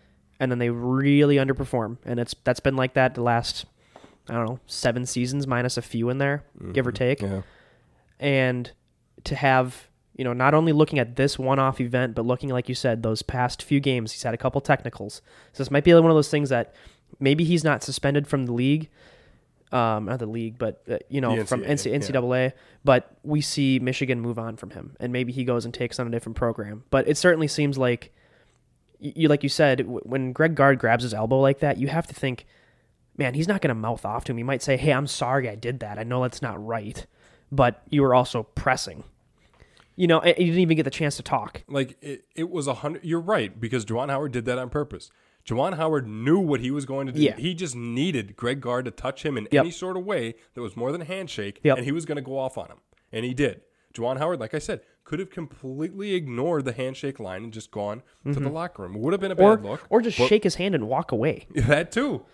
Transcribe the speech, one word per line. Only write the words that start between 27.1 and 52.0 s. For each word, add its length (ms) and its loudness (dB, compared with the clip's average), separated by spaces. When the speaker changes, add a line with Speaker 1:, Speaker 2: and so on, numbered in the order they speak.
Speaker 1:
certainly 320 4
seems 280 0
like, 360 -2
y-, 160 -10
you, 120 4
like 140 2
you 60 0
said, 300 4
w-, 260 -4
when 280 -4
Greg 220 2
Gard 240 6
grabs 240 2
his 120 -4
elbow 260 2
like 180 4
that, 200 0
you 100 0
have 180 -2
to 80 -16
think, 320 -6
"Man, 180 -2
he's 140 -2
not 140 0
gonna 120 2
mouth 300 -4
off 200 -4
to 80 -6
him." 40 -4
He 80 -6
might 180 -2
say, 140 2
"Hey, 160 2
I'm 160 0
sorry 400 -2
I 80 -10
did 240 -8
that. 180 -10
I 60 -6
know 180 -2
that's 200 -4
not 220 -8
right," 400 -8
but 400 2
you 120 4
were 120 6
also 300 2
pressing. 580 -4
You 120 2
know, 120 6
and 180 6
you 80 4
didn't 140 2
even 160 4
get 60 2
the 80 -2
chance 260 -2
to 60 -12
talk. 460 -4
Speaker 2:
Like, 340 -4
it, 220 -12
it 160 -6
was 160 -6
a 80 -2
hundred, 300 -8
you're 160 -2
right, 400 -2
because 240 -2
Juwan 260 -2
Howard 220 -4
did 120 -4
that 140 -2
on 100 -6
purpose. 420 -6
Juwan 300 0
Howard 320 0
knew 320 2
what 200 0
he 120 -4
was 140 -4
going 200 -6
to 60 -8
do. 80 -2
Speaker 1:
Yeah. 160 2
Speaker 2:
He 180 -6
just 220 -8
needed 580 -4
Greg 280 -4
Gard 240 -4
to 40 -8
touch 340 -8
him 120 -4
in 160 -8
Speaker 1:
Yep. 80 6
Speaker 2:
any 100 0
sort 260 -8
of 80 -8
way 300 -4
that 80 -12
was 140 -10
more 140 -4
than 120 -6
a 20 -12
handshake, 580 -10
Speaker 1:
Yep. 140 6
Speaker 2:
and 100 -4
he 60 -2
was 140 -6